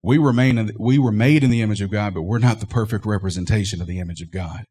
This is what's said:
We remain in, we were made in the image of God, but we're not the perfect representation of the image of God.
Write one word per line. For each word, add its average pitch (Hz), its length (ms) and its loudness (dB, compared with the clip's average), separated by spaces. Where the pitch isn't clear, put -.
We 123 180 4
remain 127 400 4
in, 110 200 -2
we 123 200 2
were 123 140 2
made 139 300 4
in 127 80 4
the 117 120 2
image 107 180 -2
of 98 100 -4
God, 104 240 -2
but 82 80 -6
we're 104 160 -2
not 113 220 2
the 104 60 -10
perfect 110 380 -4
representation 95 760 -2
of 87 80 -8
the 90 100 -6
image 87 240 -8
of 82 80 -16
God. 92 400 -10